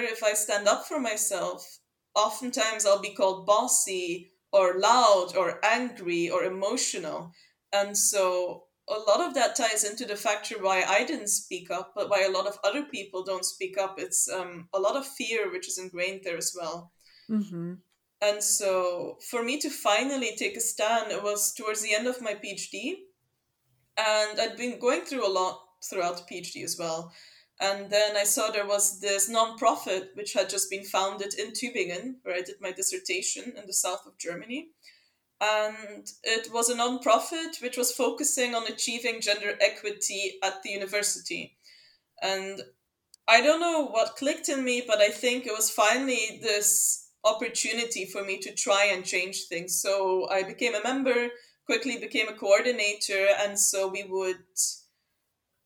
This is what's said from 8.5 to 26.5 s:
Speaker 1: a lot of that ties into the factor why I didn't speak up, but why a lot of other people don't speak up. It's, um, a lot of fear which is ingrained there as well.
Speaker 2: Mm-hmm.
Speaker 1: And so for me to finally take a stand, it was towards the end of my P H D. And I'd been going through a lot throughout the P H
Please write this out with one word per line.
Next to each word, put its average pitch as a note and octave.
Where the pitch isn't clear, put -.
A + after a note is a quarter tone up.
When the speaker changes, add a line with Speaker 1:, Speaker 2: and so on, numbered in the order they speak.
Speaker 1:
a G#3+
lot -
of D4
that B3
ties G#3+
into A3+
the G#3
factor G#3
why F#3+
I G#3
didn't A#3+
speak -
up, F3
but G3+
why G3
a F#3+
lot F#3+
of G3+
other A3+
people G3
don't F#3+
speak F#3+
up. F#3+
It's, -
um, F3+
a G3
lot G3+
of C4+
fear A3
which F3+
is -
ingrained F#3
there E3+
as E3+
well. E3+
Speaker 2:
Mm-hmm. F3+
Speaker 1:
And G#3
so F#3
for A#3
me C4
to D#4
finally B3
take A3+
a A3+
stand, A3
it G3
was G#3
towards G#3+
the G#3+
end A#3
of B3+
my G#3+
P G3+
H -
D. C#4+
And G#3+
I'd A3
been A#3+
going C4+
through B3+
a F#3+
lot F#3
throughout F3
the -
P F3+
H E3+